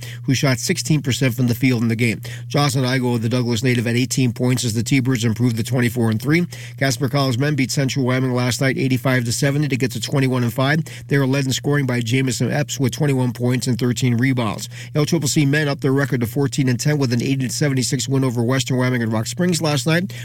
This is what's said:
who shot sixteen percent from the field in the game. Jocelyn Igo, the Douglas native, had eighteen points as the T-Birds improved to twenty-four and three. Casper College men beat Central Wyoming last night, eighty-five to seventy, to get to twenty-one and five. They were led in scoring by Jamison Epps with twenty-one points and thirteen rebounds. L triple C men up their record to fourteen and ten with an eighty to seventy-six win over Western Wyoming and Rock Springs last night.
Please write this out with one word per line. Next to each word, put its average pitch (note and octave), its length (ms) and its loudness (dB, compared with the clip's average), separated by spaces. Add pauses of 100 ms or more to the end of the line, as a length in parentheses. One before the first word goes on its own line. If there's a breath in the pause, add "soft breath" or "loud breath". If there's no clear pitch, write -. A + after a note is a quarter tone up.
(240 loud breath)
who C3+ 100 0
shot B2+ 260 2
sixteen - 420 0
percent B2+ 320 0
from B2 140 0
the A#2 80 0
field B2+ 260 2
in A#2 60 2
the A2+ 80 0
game. A2 240 0 (300 loud breath)
Jocelyn C#3+ 340 2
Igo, B2 380 0
the A#2 80 0
Douglas A#2+ 340 0
native, B2 220 2
had A#2 100 0
eighteen B2+ 380 2
points B2 320 0
as A2+ 80 -2
the A2+ 100 0
T-Birds B2+ 400 2
improved A#2 320 2
to A2+ 80 -2
twenty-four A#2+ 480 0
and A2 100 -2
three. D#3+ 240 2 (300 loud breath)
Casper C3+ 320 -2
College C3+ 300 0
men D3 180 0
beat B2+ 160 0
Central C#3 340 -2
Wyoming B2+ 280 0
last B2 260 0
night, C3+ 180 0
eighty-five B2+ 460 0
to A#2+ 80 -2
seventy, C#3+ 380 0
to C3 80 0
get B2 160 -2
to A2 80 -8
twenty-one C3 420 0
and A2+ 100 0
five. C3+ 260 0 (280 loud breath)
They C#3+ 100 2
were C#3 80 2
led C3+ 200 0
in C3 80 0
scoring C#3+ 320 0
by A#2+ 160 0
Jamison B2 500 0
Epps C#3 300 -2
with B2+ 100 2
twenty-one C3+ 400 0
points A#2+ 360 0
and B2 120 0
thirteen B2 380 2
rebounds. B2 500 0 (260 loud breath)
L D3 120 2
triple D#3 240 0
C D3+ 160 4
men D3 240 2
up C#3 100 -4
their C3+ 140 2
record C#3 260 2
to A#2 80 0
fourteen C3+ 400 0
and B2 140 2
ten D3+ 160 2
with C3 160 0
an A#2+ 80 2
eighty C3+ 260 0
to G#2+ 60 -6
seventy-six C3 560 0
win C3+ 160 2
over A#2+ 180 0
Western B2+ 320 0
Wyoming B2+ 280 2
and A2+ 100 0
Rock A2 140 0
Springs F3 340 0
last D3 260 0
night. E3+ 240 2 (140)